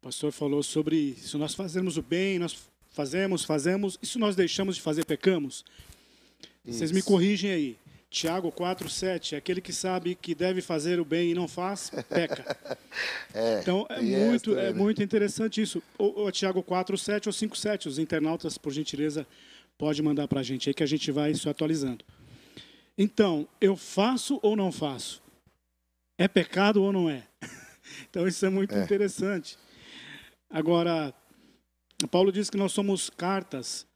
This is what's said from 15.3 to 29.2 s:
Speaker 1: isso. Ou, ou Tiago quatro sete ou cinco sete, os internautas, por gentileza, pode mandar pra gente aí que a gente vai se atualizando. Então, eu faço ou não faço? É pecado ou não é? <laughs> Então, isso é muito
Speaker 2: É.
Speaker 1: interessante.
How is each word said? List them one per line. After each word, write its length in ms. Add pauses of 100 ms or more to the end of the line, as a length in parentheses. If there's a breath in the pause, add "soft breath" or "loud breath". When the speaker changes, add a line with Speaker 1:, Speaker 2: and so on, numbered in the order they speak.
Speaker 1:
isso. 220 (140)
Ou, 220
ou 120
Tiago 320
quatro 340
sete 300
ou 60
cinco 240
sete, 320
os 100
internautas, 580
por 140
gentileza, 560 (500 loud breath)
pode 240
mandar 280
pra 120
gente 280
aí 40
que 100
a 40
gente 240
vai 220
se 160
atualizando. 560 (920 loud breath)
Então, 480 (140)
eu 160
faço 680
ou 140
não 160
faço? 500 (960)
É 120
pecado 520
ou 120
não 160
é? 180 (140)
<laughs> 680
Então, 160
isso 200
é 40
muito 240
Speaker 2:
É. 80
Speaker 1:
interessante. 760 (920 loud breath)